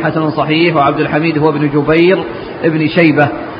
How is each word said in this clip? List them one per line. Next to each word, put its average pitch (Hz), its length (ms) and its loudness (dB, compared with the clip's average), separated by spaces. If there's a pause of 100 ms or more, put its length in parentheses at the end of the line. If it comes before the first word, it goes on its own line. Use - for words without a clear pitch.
حسن 156 280 -2
صحيح، 156 440 0
وعبد 147 240 2
الحميد 151 380 -2
هو 151 120 2
ابن 147 200 0
جبير 165 540 2 (400)
ابن 156 240 0
شيبة 147 420 2 (300)